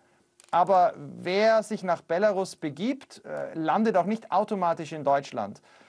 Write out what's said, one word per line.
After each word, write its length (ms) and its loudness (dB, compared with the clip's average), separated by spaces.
aber 440 4
wer 640 0
sich 180 -8
nach 200 -2
Belarus 560 0
begibt, 640 -6
äh, 340 -8
landet 380 2
auch 80 4
nicht 300 -4
automatisch 580 0
in 140 -8
Deutschland. 560 -2